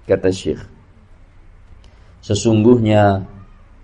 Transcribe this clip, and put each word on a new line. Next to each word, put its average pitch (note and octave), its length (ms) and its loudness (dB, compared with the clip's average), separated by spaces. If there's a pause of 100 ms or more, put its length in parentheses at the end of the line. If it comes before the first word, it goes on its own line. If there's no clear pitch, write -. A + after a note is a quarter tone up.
kata F#2+ 320 -2
Syekh. D2+ 240 -6 (1600)
Sesungguhnya G#2+ 1040 0 (600)